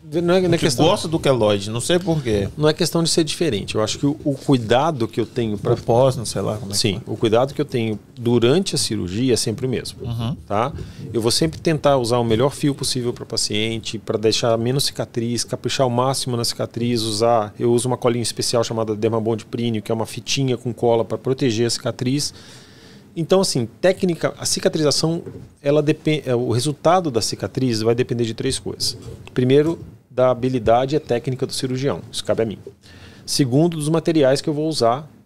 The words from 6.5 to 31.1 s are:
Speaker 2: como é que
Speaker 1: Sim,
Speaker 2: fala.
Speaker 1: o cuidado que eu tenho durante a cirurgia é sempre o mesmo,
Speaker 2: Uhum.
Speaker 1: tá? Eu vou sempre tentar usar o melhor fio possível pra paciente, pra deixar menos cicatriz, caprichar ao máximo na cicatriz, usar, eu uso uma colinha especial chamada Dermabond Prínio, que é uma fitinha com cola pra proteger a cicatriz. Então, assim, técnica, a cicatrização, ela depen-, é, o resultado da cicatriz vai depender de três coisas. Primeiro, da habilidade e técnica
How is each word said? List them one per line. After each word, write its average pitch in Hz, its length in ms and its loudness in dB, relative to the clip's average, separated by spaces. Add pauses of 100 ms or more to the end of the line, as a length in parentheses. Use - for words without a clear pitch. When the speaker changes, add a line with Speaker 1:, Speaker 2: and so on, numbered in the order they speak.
Speaker 2:
como 101 140 -10
é - 20 -6
que 104 40 -2
Speaker 1:
Sim, 98 220 2
Speaker 2:
fala. - 80 -12
Speaker 1:
o 107 100 -6
cuidado 123 360 2
que - 60 -6
eu 143 60 0
tenho 113 320 -2 (180)
durante 120 600 2
a - 20 0
cirurgia 107 560 -2
é 101 40 4
sempre 117 280 -4
o 131 40 -2
mesmo, 113 360 -6
Speaker 2:
Uhum. 117 300 -4 (100)
Speaker 1:
tá? 113 260 -2 (400)
Eu 117 100 -2
vou 113 100 2
sempre 156 280 -2
tentar 143 380 2
usar 123 220 0
o 120 40 2
melhor 117 280 2
fio 139 240 -2
possível 123 360 -4
pra - 140 -10
paciente, 110 720 -4
pra 110 200 -6
deixar 113 400 2
menos 123 260 0
cicatriz, 117 600 -4
caprichar - 420 -2
ao 123 40 2
máximo 123 480 0
na 117 80 -2
cicatriz, 117 560 -2
usar, 110 560 2
eu 120 160 2
uso 120 140 2
uma 123 100 0
colinha 120 260 0
especial - 400 -2
chamada 113 320 -2
Dermabond 110 500 -2
Prínio, 117 360 -4
que 117 100 -8
é 113 40 0
uma 110 100 -2
fitinha 127 520 -2
com 123 160 -6
cola 117 300 2
pra 113 140 -4
proteger 120 480 0
a 117 60 0
cicatriz. 127 640 -4 (840)
Então, 180 260 2
assim, 135 260 -2 (120)
técnica, 180 600 0
a - 60 -10
cicatrização, 160 760 0 (380)
ela 147 200 2
depen-, 151 440 0
é, 127 100 0
o 123 160 0
resultado 151 580 2
da 113 120 0
cicatriz 113 600 -2
vai 113 140 2
depender 120 300 -2
de 110 100 -6
três 131 240 -4
coisas. - 380 -6 (380)
Primeiro, 143 440 4 (300)
da 127 220 2
habilidade 123 640 2
e 147 40 2
técnica 123 460 -2